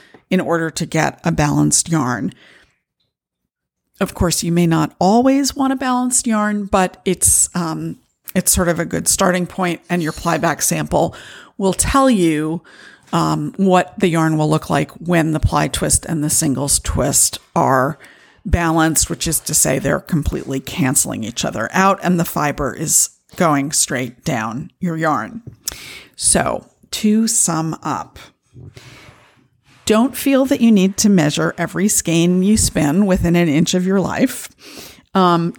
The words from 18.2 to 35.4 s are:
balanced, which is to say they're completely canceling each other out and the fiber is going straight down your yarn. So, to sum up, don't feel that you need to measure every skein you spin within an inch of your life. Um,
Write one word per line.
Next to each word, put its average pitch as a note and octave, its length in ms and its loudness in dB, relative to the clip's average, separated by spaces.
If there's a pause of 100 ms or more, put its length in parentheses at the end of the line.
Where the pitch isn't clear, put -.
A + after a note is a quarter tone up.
balanced, E3 680 0
which - 180 -6
is D#3+ 120 -2
to - 140 -6
say D3 240 2
they're C#3+ 220 -2
completely - 580 -4
canceling C3 640 -2
each - 220 -6
other A2 280 -4
out F#3+ 300 2
and F3+ 160 0
the E3 60 2
fiber C#3+ 500 -4
is - 360 -2 (260)
going C#3+ 340 0
straight B2+ 540 -4
down A#2 460 -6 (100)
your E3+ 160 -4
yarn. D#3 460 -2 (760)
So, - 500 0 (240)
to A3 380 0
sum D#3+ 540 -2
up, G#2+ 360 -8 (1700)
don't A3 320 2
feel C4+ 300 2
that C#4 140 0
you A#3 120 6
need G3 260 4
to A3 100 4
measure D#3+ 500 2
every F3 300 -2
skein F3 540 2
you G#3 140 2
spin E3 480 0
within F3+ 320 2
an F3 120 2
inch D#3 260 2
of F3+ 100 0
your F#3+ 160 2
life. - 480 -2 (680)
Um, F3 440 2